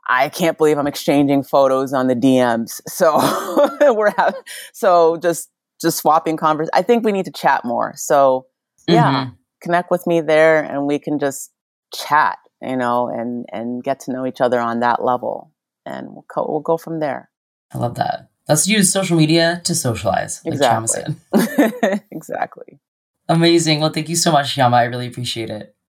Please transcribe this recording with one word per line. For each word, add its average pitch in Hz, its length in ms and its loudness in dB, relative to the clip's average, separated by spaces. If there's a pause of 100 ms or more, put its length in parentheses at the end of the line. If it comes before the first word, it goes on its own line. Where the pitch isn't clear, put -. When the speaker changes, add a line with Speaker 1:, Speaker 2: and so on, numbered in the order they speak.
Speaker 1:
I 131 200 2
can't 165 280 -2
believe 151 220 2
I'm 143 80 -2
exchanging 143 560 0
photos 135 500 0
on 131 140 0
the 127 80 2
D 127 240 2
Ms. 117 500 -2
So - 280 2 (640)
<laughs> 285 140 6
we're 208 220 2
having, 196 240 0 (320)
so 170 440 4
just 170 320 -2 (320)
just 165 180 0
swapping 160 380 2
convers-, 156 380 0
I 185 80 4
think 233 220 2
we 214 80 0
need 190 120 -2
to 139 80 -12
chat 139 320 0
more. 117 320 -4
So, 135 500 2 (400)
yeah, 170 260 4 (120)
Speaker 2:
Mm-hmm. 127 60 -10 (320)
Speaker 1:
connect 170 280 -2
with 175 160 -2
me 170 140 2
there 156 420 4
and 143 240 -4
we 143 120 -2
can 147 200 -4
just 139 320 -4 (440)
chat, 147 440 0 (240)
you 131 140 -6
know, 120 320 0
and, 120 440 -8
and 120 300 -8
get 135 180 -6
to 131 120 -10
know 127 140 -6
each 127 140 -8
other 123 200 2
on 117 200 -2
that 120 240 0
level. 123 480 -4 (340)
And 65 260 -12
we'll - 200 -20
co-, - 160 -4
we'll 151 120 -4
go 165 160 0
from 165 240 -8
there. 131 300 -6 (420)
Speaker 2:
I 131 60 -10
love 120 180 -4
that. - 320 -4 (200)
Let's 151 180 2
use 208 260 2
social 180 240 0
media 165 480 2
to 170 100 -2
socialize, - 680 -4
like 147 140 -6
Shyama 117 260 2
Speaker 1:
Exactly. 156 320 -4 (640)
Speaker 2:
said. 196 260 -2
Speaker 1:
<laughs> - 40 -20
Exactly. - 680 -10 (480)
Speaker 2:
Amazing. 165 520 2
Well, 156 120 0
thank 151 160 -6
you 170 80 -4
so 170 160 2
much, 143 240 2
Shyama. 123 180 4
I 120 100 6
really 123 220 -6
appreciate 117 440 -8
it. 107 240 -12 (140)